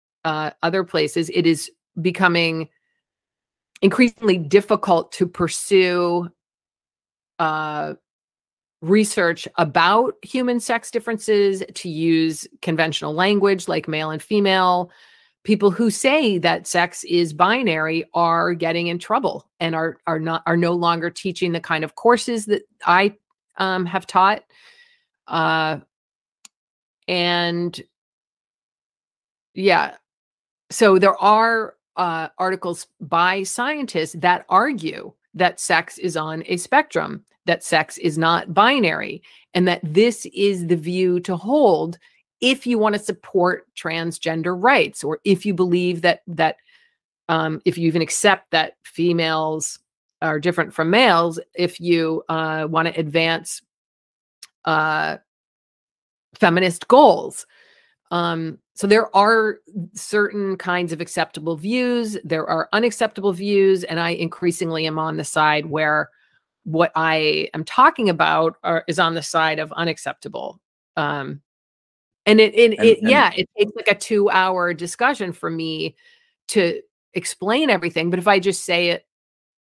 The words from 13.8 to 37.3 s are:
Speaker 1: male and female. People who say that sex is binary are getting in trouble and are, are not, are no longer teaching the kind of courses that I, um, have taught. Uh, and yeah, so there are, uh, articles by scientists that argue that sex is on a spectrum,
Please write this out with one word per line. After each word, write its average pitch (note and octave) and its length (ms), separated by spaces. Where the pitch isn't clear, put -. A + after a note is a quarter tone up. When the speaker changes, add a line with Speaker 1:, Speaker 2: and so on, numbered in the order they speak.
Speaker 1:
male D#3 220
and D#3 100
female. F#3+ 680
People G#3 260
who A3 200
say C4 480
that E3+ 280
sex F3 380
is E3+ 280
binary E3 800
are E3+ 400
getting E3+ 360
in F3 100
trouble G#3 500
and E3 160
are, D#3+ 200
are E3 100
not, E3 260
are E3+ 120
no E3+ 160
longer E3+ 360
teaching F3 440
the E3+ 80
kind D#3 240
of D#3 100
courses A#3 520
that G#3 160
I, G3 300
um, F#3 280
have F3+ 220
taught. G3 340
Uh, D#3+ 500
and F3 760
yeah, F#3 400
so G3 280
there F#3+ 240
are, A3 540
uh, E3 320
articles F#3 480
by F3+ 420
scientists B3 760
that F3+ 300
argue G3 640
that F3 240
sex E3+ 400
is F3 180
on D#3+ 300
a F3+ 100
spectrum, F3 680